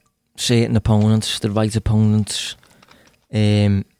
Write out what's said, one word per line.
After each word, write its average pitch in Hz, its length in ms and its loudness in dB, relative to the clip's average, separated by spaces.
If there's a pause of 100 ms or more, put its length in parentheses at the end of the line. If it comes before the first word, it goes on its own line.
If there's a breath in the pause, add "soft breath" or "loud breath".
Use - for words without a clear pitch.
(360)
certain 117 400 0
opponents, 107 600 0
the 107 120 -4
right 107 260 -2
opponents, 107 800 0 (760 soft breath)
um, 104 520 2 (160)